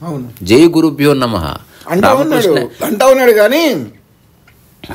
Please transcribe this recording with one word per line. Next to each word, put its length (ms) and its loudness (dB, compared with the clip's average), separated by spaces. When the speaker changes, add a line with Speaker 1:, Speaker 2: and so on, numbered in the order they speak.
Speaker 1:
అవును. 420 -12
Speaker 2:
"జై 220 4
గురుభ్యో 480 0
నమః." 400 -6
Speaker 1:
అంటా 240 0
ఉన్నాడు, 320 0
Speaker 2:
రామకృష్ణ 400 -2
Speaker 1:
అంటా 200 0
ఉన్నాడు. 260 4
కానీ 540 0